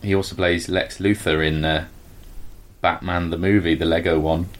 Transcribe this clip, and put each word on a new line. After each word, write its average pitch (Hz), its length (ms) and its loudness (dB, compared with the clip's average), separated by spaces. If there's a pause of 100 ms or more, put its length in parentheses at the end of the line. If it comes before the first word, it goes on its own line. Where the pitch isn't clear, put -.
he 101 140 0
also 95 200 0
plays 87 360 0
Lex - 260 -2
Luthor 80 500 2
in, 78 200 0
uh, 78 180 0 (1000)
Batman 87 460 0
the 85 80 -2
movie, 90 360 4
the 80 120 0
Lego 82 340 2
one. 80 280 0 (120)